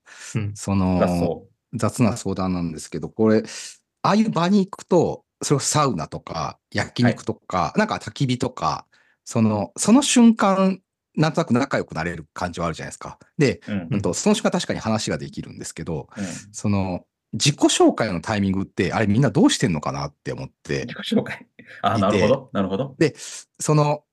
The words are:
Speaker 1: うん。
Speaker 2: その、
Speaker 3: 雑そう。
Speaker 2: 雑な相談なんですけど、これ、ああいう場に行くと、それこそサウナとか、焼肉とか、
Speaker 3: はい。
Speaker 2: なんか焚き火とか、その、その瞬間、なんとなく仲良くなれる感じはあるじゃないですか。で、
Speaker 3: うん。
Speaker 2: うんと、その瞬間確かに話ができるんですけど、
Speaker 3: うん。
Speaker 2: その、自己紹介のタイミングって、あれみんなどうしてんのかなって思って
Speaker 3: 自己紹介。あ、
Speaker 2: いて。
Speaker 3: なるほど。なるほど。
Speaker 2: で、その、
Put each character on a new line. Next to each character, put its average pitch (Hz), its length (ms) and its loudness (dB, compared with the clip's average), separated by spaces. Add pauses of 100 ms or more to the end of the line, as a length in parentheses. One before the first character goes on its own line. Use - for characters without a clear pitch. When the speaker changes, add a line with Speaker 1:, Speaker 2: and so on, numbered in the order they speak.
(340)
Speaker 1:
う 117 60 -2
ん。 104 160 -6
Speaker 2:
そ - 180 -4
の、 92 240 2
Speaker 3:
雑 90 220 2
そ 82 260 -4
う。 - 320 -14
Speaker 2:
雑 107 240 0
な 104 140 2
相 95 180 -6
談 92 180 -2
な 90 120 -2
ん 82 80 -4
で 76 80 -10
す - 100 -16
け - 80 -8
ど、 85 120 -10
こ 110 180 2
れ、 110 160 4 (580)
あ 151 60 2
あ 180 80 4
い 220 80 4
う 214 60 0
場 165 180 0
に 196 180 4
行 - 120 -16
く - 60 -18
と、 117 400 2 (160)
そ - 140 0
れ 139 40 2
こ - 40 -2
そ - 80 -2
サ 147 160 2
ウ 123 80 0
ナ 76 140 -6
と 80 100 -12
か、 80 400 -8 (140)
焼 104 320 -2
肉 - 200 0
と - 100 -4
か、 - 240 -6
Speaker 3:
は 85 180 0
い。 - 20 2
Speaker 2:
な 214 60 2
ん 220 40 -2
か 120 100 -2
焚 - 140 -12
き - 140 -2
火 123 120 -2
と - 120 -2
か、 - 360 -4 (380)
そ - 160 -4
の、 107 360 0
そ - 160 2
の 277 100 8
瞬 233 320 6
間、 190 460 2 (360)
な 160 140 2
ん - 20 -10
と 175 80 0
な 160 40 0
く 143 80 -2
仲 120 240 0
良 98 80 -2
く - 100 -12
な 78 100 -4
れ 85 120 -4
る 80 160 -14
感 90 200 -6
じ 87 80 -10
は 85 60 -2
あ 85 40 -2
る 80 40 -6
じ - 80 -10
ゃ - 20 -10
な 69 40 -12
い - 20 -12
で - 20 -16
す - 60 -18
か。 - 200 -14 (180)
で、 135 320 2
Speaker 3:
う 110 40 -6
ん。 90 180 -6
Speaker 2:
う 135 60 -2
ん - 40 0
と、 90 140 -2
そ - 140 0
の 208 60 6
瞬 - 100 -2
間 202 80 2
確 - 160 -4
か - 60 -4
に 80 40 -6
話 110 320 -2
が 82 80 -2
で - 100 -10
き - 140 -12
る - 80 -16
ん 95 80 -18
で - 60 -14
す - 100 -14
け 82 100 -10
ど、 78 320 -6
Speaker 3:
う 104 40 -12
ん。 101 40 -6 (280)
Speaker 2:
そ - 160 -6
の、 95 360 -2 (280)
自 135 200 0
己 147 40 -8
紹 330 380 4
介 107 180 -2
の 85 80 -2
タ 110 160 -2
イ 101 40 2
ミ 98 100 2
ン - 20 0
グ 95 100 0
っ - 20 -2
て、 90 280 -2
あ 90 80 0
れ 110 60 2
み 101 120 4
ん 135 40 4
な 131 80 4
ど 156 140 4
う 294 60 6
し - 80 -2
て - 80 2
ん 95 60 2
の 76 80 -2
か 67 120 -4
な 69 140 -6
っ - 80 -12
て - 180 -10
思 65 140 -10
っ - 20 -18
て - 380 -6
Speaker 3:
自 - 80 -12
己 - 200 -6
紹 - 80 2
介。 - 260 -12 (340)
あ、 101 120 0
Speaker 2:
い - 20 0
て。 - 40 2
Speaker 3:
な 98 100 4
る 101 100 2
ほ 104 80 4
ど。 135 240 0
な 101 100 0
る 92 60 -2
ほ 95 80 -2
ど。 139 220 -6
Speaker 2:
で、 156 160 2 (440)
そ - 160 0
の、 147 380 2